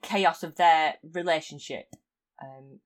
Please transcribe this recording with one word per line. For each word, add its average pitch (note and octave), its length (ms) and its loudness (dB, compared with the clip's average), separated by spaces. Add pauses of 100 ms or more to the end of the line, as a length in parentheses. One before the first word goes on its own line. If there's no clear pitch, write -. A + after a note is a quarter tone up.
chaos F#3+ 400 0
of E3 140 -10
their D#3+ 480 4
relationship, D#3+ 920 -6 (460)
um, C3+ 440 -20